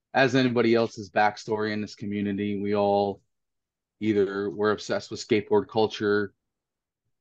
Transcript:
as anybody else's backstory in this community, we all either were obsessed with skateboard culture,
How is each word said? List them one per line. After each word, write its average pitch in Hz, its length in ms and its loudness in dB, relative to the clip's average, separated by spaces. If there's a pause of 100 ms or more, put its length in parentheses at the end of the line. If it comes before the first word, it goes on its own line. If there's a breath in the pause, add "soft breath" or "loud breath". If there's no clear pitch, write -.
(140)
as 131 220 2
anybody 120 400 4
else's 113 340 -2
backstory 107 640 -2
in 107 100 -4
this 104 140 -10
community, 101 640 -4
we 101 160 -2
all 101 460 2 (800)
either 101 480 0
were 104 220 0
obsessed 101 380 -4
with - 160 -10
skateboard 104 440 2
culture, 104 640 0 (880)